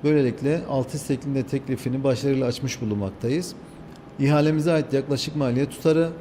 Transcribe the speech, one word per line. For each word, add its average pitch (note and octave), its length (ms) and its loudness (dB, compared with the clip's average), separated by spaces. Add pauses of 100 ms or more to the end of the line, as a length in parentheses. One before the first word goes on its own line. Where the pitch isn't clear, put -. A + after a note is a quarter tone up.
Böylelikle D3 640 2
altı C3+ 280 -2
isteklinin C#3+ 380 -2
de C3+ 80 0
teklifini C3+ 600 -4
başarıyla C3 440 2
açmış B2 340 -4
bulunmaktayız. G#2+ 720 -2 (640)
İhalemize D3+ 520 4
ait D#3 220 2
yaklaşık C3+ 420 -2
maliye C3+ 340 0
tutarı D#3+ 400 2 (120)